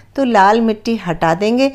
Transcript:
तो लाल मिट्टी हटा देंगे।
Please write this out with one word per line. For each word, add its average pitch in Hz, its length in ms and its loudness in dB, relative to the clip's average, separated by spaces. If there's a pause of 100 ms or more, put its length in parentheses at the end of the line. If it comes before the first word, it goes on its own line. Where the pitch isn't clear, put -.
(160)
तो 277 80 -2
लाल 220 380 2
मिट्टी 226 340 -2
हटा 170 380 -2
देंगे। 233 420 0